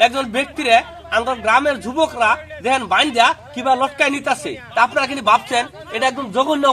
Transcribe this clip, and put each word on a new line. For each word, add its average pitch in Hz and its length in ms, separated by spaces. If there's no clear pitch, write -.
একজন 262 200
ব্যক্তিরে 262 380
আমাদের 233 300
গ্রামের 262 400
যুবকরা 247 460
দেখেন 262 200
বাইন্ধা 233 340
কিবা 247 260
লটকায় 277 340
নিতাছে। 294 380
তা - 120
আপনারা 277 200
কি 269 80
ভাবছেন 240 340
এটা 226 140
একদম 262 180
জঘন্য 285 360